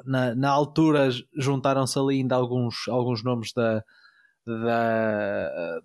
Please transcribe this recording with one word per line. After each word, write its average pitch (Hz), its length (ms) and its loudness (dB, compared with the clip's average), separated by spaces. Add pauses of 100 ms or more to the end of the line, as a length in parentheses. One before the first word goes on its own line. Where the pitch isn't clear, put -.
na, 127 300 0
na 135 160 0
altura 147 600 4
j-, 123 240 -6
juntaram-se 135 640 0
ali 139 180 2
ainda 131 180 0
alguns, 123 540 -2
alguns 120 360 0
nomes 120 300 -4
da, 113 280 0 (640)
da, 107 1400 -2